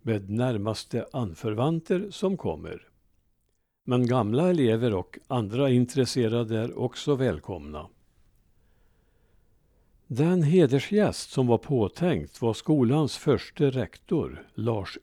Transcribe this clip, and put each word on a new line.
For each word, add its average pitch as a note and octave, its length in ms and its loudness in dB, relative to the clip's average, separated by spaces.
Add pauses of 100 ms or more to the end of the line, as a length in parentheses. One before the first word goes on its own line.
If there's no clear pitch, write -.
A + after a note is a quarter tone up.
med G2+ 280 -2
närmaste A2 840 -2
anförvanter C3+ 960 -2
som G3 280 -4
kommer. D#2+ 500 -8 (960)
Men B2 240 2
gamla B2 420 2
elever A#2+ 440 2
och - 340 -6
andra B2 420 -2
intresserade A#2+ 880 2
är A#2 200 -6
också B2+ 360 -2
välkomna. E2+ 720 -4 (2250)
Den D#3+ 360 2
hedersgäst D3+ 840 2
som C3 180 0
var A#2 100 4
påtänkt A#2+ 840 -2
var A2+ 120 0
skolans C#3 640 2
förste C#3 520 0
rektor, A#2+ 840 -4
Lars A2 500 -4